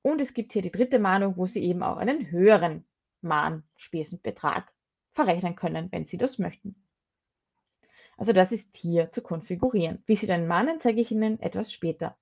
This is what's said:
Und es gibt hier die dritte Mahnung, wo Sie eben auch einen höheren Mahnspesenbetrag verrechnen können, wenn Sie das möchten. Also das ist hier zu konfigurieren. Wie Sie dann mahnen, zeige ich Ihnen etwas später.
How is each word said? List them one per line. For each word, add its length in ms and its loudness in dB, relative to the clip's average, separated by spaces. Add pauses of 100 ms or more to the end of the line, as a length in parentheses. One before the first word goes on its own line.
Und 200 2
es 120 -2
gibt 200 -8
hier 100 -2
die 80 -4
dritte 300 2
Mahnung, 360 2
wo 100 -2
Sie 180 -4
eben 180 0
auch 140 -2
einen 340 -4
höheren 540 4 (360)
Mahnspesenbetrag 1500 -4 (380)
verrechnen 460 0
können, 340 -4
wenn 140 -6
Sie 120 -12
das 220 -2
möchten. 380 -6 (1400)
Also 160 -2
das 200 6
ist 240 -8
hier 340 0
zu 120 -8
konfigurieren. 840 -4
Wie 80 4
Sie 140 -4
dann 180 0
mahnen, 320 0
zeige 220 2
ich 100 0
Ihnen 300 0
etwas 320 -6
später. 500 -6